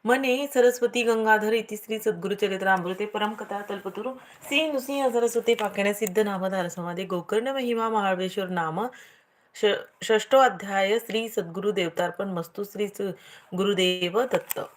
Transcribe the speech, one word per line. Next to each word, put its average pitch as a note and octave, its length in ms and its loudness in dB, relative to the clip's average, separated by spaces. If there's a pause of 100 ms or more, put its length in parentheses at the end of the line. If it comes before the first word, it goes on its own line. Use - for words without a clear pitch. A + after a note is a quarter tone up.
म्हणे, C4 420 2
"सरस्वती B3 560 4
गंगाधर A3 500 4
इति G#3+ 240 -2
श्री A3 220 -6
सद्गुरु F#3+ 340 -2
चरित्रामृते F#3+ 720 0
परमकथा G#3+ 640 -6
तल्पतरु G3+ 440 -8 (340)
श्री D4+ 240 2
नृसिंह C4+ 380 0
सरस्वती A#3 440 2
पाख्याने G3+ 400 0
सिद्ध G3+ 260 0
नामधार F#3+ 480 0
समाधी F3 380 -6
गोकर्ण F#3 420 -2
महिमा A#3+ 420 -2
महाबळेश्वर F#3+ 580 0
नाम F3 400 -2 (680)
ष-, - 480 0
षष्ठो A3+ 340 4
अध्याय G3 640 2
श्री A3+ 300 -4
सद्गुरु F#3+ 420 -4
देवतार्पण F3 580 -2
मस्तु F3 340 -6
श्री G3+ 240 -4
स-, G3 140 -10 (560)
गुरुदेव F#3 680 2
दत्त." - 360 -2 (180)